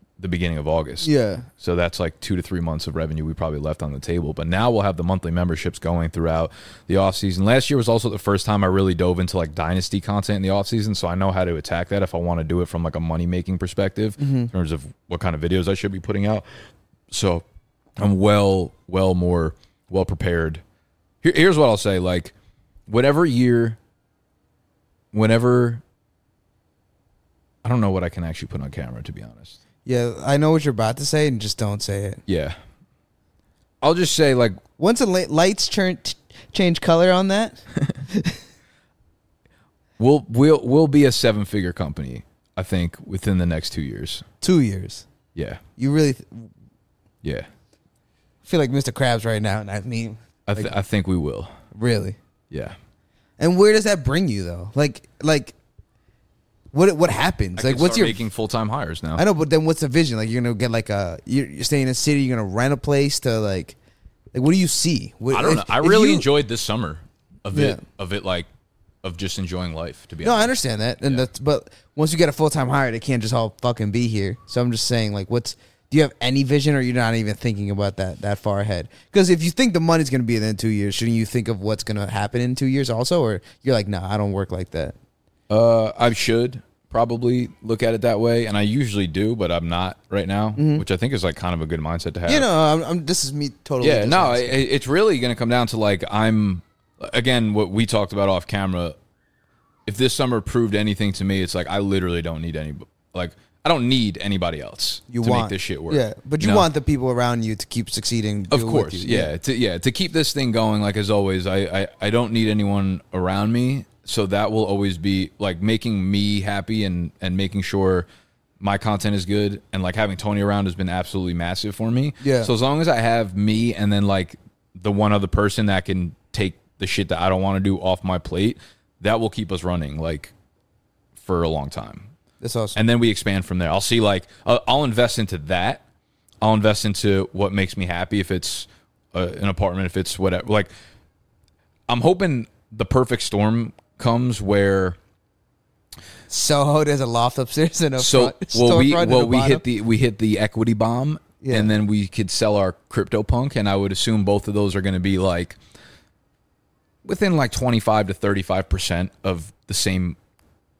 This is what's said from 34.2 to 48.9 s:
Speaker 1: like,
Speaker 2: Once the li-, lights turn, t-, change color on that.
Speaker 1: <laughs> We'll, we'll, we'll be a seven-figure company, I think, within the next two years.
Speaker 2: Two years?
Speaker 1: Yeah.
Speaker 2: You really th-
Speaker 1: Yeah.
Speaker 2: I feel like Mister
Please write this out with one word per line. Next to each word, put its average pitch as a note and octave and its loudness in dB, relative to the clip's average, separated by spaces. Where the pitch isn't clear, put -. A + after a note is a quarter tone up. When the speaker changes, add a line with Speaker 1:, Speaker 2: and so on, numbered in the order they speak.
Speaker 1:
like, A#2+ 2
Speaker 2:
Once G#3 2
the C4 4
li-, F#3 0
lights F3+ 2
turn, F#3 -2
t-, - -8
change F3 2
color E3+ 4
on F#3 4
that. G#3 -2
Speaker 1:
<laughs> - -2
We'll, B2+ 4
we'll, C#3 6
we'll D3 4
be C#3+ 6
a B2+ 4
seven-figure G#2 0
company, C#2+ -8
I F#2 -4
think, F2 -2
within F#2+ -2
the F2 2
next D#2+ -2
two - -6
years. A1 -10
Speaker 2:
Two F3+ 4
years? G2 -2
Speaker 1:
Yeah. C#2 -8
Speaker 2:
You C3 -2
really D3 4
th- - -12
Speaker 1:
Yeah. C2 -6
Speaker 2:
I - -20
feel F3 0
like C3 0
Mister C3 -2